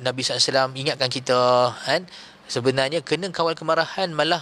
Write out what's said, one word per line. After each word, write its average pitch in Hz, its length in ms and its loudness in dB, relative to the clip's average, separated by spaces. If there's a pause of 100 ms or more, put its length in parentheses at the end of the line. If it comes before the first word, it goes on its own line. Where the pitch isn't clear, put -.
Nabi 127 240 -4
sallallahu 123 160 0
alaihi - 160 2
wasallam 131 160 2
ingatkan 135 400 -2
kita, 127 260 2 (460)
kan, 151 180 0 (460)
sebenarnya 135 560 0
kena 170 240 -2
kawal 165 240 0
kemarahan. 160 640 -2
Malah 160 260 2